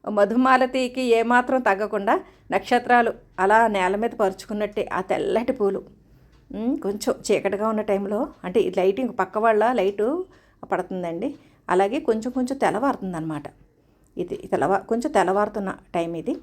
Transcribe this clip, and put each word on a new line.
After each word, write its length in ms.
మధుమాలతికి 920
ఏమాత్రం 400
తగ్గకుండా 540
నక్షత్రాలు 640
అలా 280
నేల 300
మీద 140
పరుచుకున్నట్టే 720
ఆ 80
తెల్లటి 520
పూలు. 280
ఉమ్, 280
కొంచెం 360
చీకటిగా 420
ఉన్న 120
టైంలో, 400
అంటే 160
ఈ 180
లైటింగ్ 420
పక్క 180
వాళ్ళ 340
లైటు 340
పడుతుందండి, 560
అలాగే 320
కొంచెం 320
కొంచెం 260
తెల్లవారుతుందన్నమాట. 880
ఇది 200
తెల్లవా-, 380
కొంచెం 220
తెల్లవారుతున్న 580
టైం 180
ఇది. 200